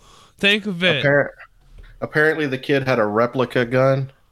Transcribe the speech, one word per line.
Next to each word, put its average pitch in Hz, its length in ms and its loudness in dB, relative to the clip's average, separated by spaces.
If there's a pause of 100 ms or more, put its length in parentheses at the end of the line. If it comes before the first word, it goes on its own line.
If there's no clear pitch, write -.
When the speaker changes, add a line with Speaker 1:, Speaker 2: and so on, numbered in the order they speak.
(380)
Speaker 1:
Thank 202 280 0
a 214 60 -6
vet. 170 320 0
Speaker 2:
Appar-, 143 260 2 (680)
apparently 151 460 0
the 131 120 -4
kid 135 280 0
had 127 140 0
a 107 60 2
replica 120 580 0
gun 135 480 0 (200)